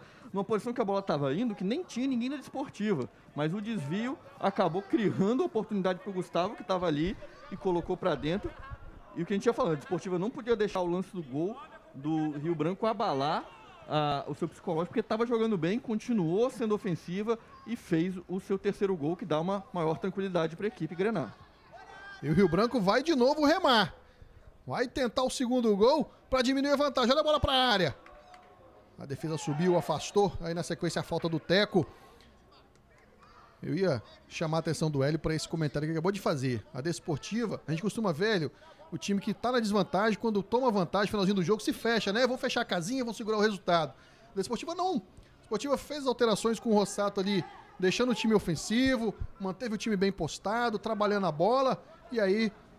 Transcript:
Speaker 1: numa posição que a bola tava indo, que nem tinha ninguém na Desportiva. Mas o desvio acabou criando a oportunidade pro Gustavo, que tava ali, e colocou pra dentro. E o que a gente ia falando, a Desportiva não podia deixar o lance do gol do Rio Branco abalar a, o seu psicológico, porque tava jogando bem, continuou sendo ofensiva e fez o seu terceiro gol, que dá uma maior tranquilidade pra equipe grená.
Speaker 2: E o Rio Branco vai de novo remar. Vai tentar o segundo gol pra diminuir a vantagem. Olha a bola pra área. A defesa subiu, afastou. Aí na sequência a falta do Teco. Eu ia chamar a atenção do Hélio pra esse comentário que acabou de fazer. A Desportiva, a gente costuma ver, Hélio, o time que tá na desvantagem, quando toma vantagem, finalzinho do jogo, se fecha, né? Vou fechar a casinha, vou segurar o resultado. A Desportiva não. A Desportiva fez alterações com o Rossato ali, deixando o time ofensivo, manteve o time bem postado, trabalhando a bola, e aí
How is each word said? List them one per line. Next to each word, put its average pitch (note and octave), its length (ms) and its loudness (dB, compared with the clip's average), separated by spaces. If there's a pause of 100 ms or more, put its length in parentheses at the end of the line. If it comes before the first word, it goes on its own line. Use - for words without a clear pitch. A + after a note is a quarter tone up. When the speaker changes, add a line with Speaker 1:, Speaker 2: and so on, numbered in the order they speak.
(320)
Speaker 1:
numa G3 100 -2
posição G#3+ 300 -2
que B3 80 -6
a A#3 40 2
bola G3 160 0
tava C#3+ 320 0
indo, G#3+ 220 -2
que - 80 -6
nem B3+ 220 -2
tinha B3 200 -4
ninguém B3+ 260 -2
na D4 60 -6
Desportiva. G#3+ 720 -4 (240)
Mas D#3 220 -2
o G#3+ 60 -4
desvio G#3+ 580 -4 (220)
acabou F#3 420 0
criando G#3 640 2
a - 20 0
oportunidade F#3+ 540 -2
pro G#3 120 -10
Gustavo, F#3 440 -2
que A3+ 80 -16
tava F3+ 240 0
ali, D#3+ 280 0 (360)
e G3+ 40 -10
colocou F3+ 400 -2
pra F3 200 0
dentro. D#3+ 340 -2 (640)
E D#3 80 -4
o E3+ 40 -2
que G#3 80 -2
a - 20 0
gente G3 100 0
ia A#3 60 4
falando, A3 220 0
a - 20 0
Desportiva F3+ 420 -4
não G3 120 -2
podia A#3 260 -2
deixar G3+ 240 0
o F3+ 60 0
lance F3+ 280 -2
do F3+ 80 -6
gol D#3 340 -4 (380)
do D#3 380 -2
Rio D3 240 -2
Branco F3+ 320 0
abalar F#3+ 560 0 (440)
a, D3 380 0
o D3 80 -6
seu E3+ 140 -4
psicológico, E3+ 400 -4
porque A3 140 -2
tava A3 220 -2
jogando A3+ 320 0
bem, F3 220 0
continuou G#3+ 720 0
sendo A3 240 -2
ofensiva G#3 640 -4 (300)
e A3+ 80 -4
fez F3 400 0 (120)
o F#3 120 -4
seu G3 180 -2
terceiro F#3+ 380 0
gol, D#3 200 -2
que B3 80 -10
dá D3+ 160 0
uma G3 220 -2 (100)
maior D#3+ 240 0
tranquilidade F3+ 600 -2
pra G3+ 100 -4
equipe E3+ 300 -4
grená. F#3 340 0 (920)
Speaker 2:
E C3+ 80 -4
o D#3 60 2
Rio F#3 140 8
Branco A3+ 320 2
vai G3+ 200 4
de D#4+ 140 0
novo C#4+ 320 4
remar. C#4 480 4 (720)
Vai G3 220 -2
tentar B3+ 340 -2
o B3+ 80 0
segundo A#3 460 2
gol B3+ 340 4 (180)
pra C4 140 2
diminuir C4+ 300 2
a C#4 40 4
vantagem. C4 360 2
Olha D4+ 80 6
a - 20 0
bola D4+ 160 2
pra C#4+ 140 2
área. A#3 440 4 (1000)
A - 80 -12
defesa C#3+ 320 -6
subiu, E3+ 400 2
afastou. E3+ 600 2
Aí E3+ 140 -6
na E3+ 100 -4
sequência E3+ 340 -2
a D3+ 60 -4
falta E3+ 240 -2
do D#3+ 100 0
Teco. F#3+ 480 2 (1800)
Eu C#3 140 -4
ia E3+ 260 0 (240)
chamar D#3+ 300 -4
a E3 40 2
atenção D#3+ 300 -2
do C3+ 140 2
Hélio D#3 160 0
pra D#3+ 160 -2
esse - 120 -6
comentário D3+ 380 -2
que D#3+ 60 -4
acabou E3 180 0
de G3+ 100 -6
fazer. C3 540 -2
A C3+ 60 -8
Desportiva, E3+ 840 -4
a - 60 -8
gente D#3+ 100 -2
costuma G#3 320 0
ver, G3+ 220 0
Hélio, D#3+ 180 -2 (380)
o E3+ 80 -8
time G3 220 -2
que G#3 120 -2
tá A#3 200 -2
na B3+ 80 2
desvantagem, G#3 580 2
quando G#3+ 240 -2
toma B3 260 0
vantagem, G3+ 440 0
finalzinho G3+ 240 2
do F#3 80 2
jogo, G#3 180 2
se D#4 100 -2
fecha, A3+ 400 0
né? B3 140 2
Vou B3 100 0
fechar B3 260 -2
a - 20 -2
casinha, G#3+ 400 -2
vou A3+ 100 -6
segurar A3 220 -4
o G#3 40 0
resultado. F3 540 2 (380)
A - 20 -20
Desportiva A#3+ 400 -4
não. F4+ 220 0
A - 460 -10
Desportiva B3 360 -2
fez C#4 300 -6
alterações A3+ 500 2
com A#3+ 120 -2
o G#3+ 40 6
Rossato G3+ 460 2
ali, F#3+ 240 2 (340)
deixando F#3 320 2
o A#3 60 2
time A3 180 4
ofensivo, A3+ 800 2 (240)
manteve G#3 380 -6
o - 20 -6
time G#3+ 180 0
bem G3 140 4
postado, G#3 680 -2
trabalhando G3+ 520 0
a - 20 2
bola, A3 500 2 (300)
e A#3+ 80 -2
aí G#3 340 2 (260)